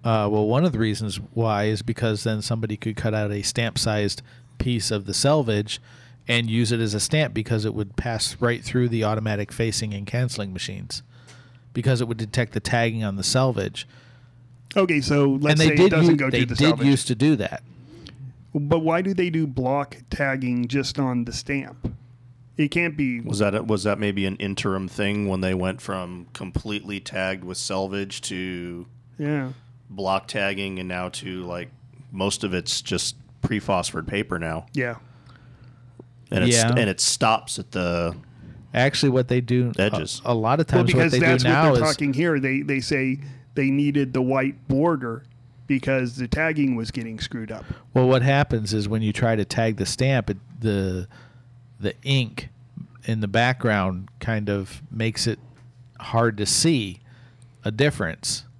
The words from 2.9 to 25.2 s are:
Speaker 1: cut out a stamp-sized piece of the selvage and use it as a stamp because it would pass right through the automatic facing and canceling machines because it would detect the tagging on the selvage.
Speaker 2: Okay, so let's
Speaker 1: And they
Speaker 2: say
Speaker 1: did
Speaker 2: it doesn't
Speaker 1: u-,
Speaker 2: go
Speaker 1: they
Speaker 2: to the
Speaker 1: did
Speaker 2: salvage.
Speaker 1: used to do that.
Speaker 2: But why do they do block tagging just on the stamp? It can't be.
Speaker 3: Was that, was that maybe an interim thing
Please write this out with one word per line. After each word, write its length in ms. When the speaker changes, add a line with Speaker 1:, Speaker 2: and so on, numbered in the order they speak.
Speaker 1:
cut 180
out 180
a 100
stamp-sized 800
piece 340
of 140
the 80
selvage 680
and 220
use 220
it 80
as 140
a 60
stamp 340
because 320
it 80
would 240
pass 420
right 240
through 240
the 160
automatic 480
facing 420
and 140
canceling 460
machines 500
because 260
it 80
would 100
detect 360
the 60
tagging 440
on 140
the 60
selvage. 640
Speaker 2:
Okay, 240
so 300
let's 180
Speaker 1:
And 0
they 100
Speaker 2:
say 60
Speaker 1:
did 120
Speaker 2:
it 20
doesn't 220
Speaker 1:
u-, 60
Speaker 2:
go 120
Speaker 1:
they 120
Speaker 2:
to 40
the 100
Speaker 1:
did 140
Speaker 2:
salvage. 180
Speaker 1:
used 200
to 80
do 220
that. 260
Speaker 2:
But 260
why 220
do 120
they 160
do 180
block 500
tagging 580
just 300
on 280
the 80
stamp? 600
It 140
can't 260
be. 260
Speaker 3:
Was 180
that, 280
was 160
that 160
maybe 260
an 120
interim 500
thing 400